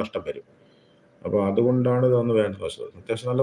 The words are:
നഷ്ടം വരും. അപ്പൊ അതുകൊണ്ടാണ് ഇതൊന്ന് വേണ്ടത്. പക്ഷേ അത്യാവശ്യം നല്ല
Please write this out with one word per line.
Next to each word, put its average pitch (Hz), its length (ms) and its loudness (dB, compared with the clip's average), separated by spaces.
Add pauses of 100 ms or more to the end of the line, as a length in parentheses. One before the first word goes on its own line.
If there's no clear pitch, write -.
നഷ്ടം - 260 -8
വരും. - 160 -8 (800)
അപ്പൊ 92 140 0 (100)
അതുകൊണ്ടാണ് 123 640 2
ഇതൊന്ന് 120 300 2
വേണ്ടത്. 98 240 -2
പക്ഷേ - 180 -10 (180)
അത്യാവശ്യം 117 320 -6
നല്ല 127 100 2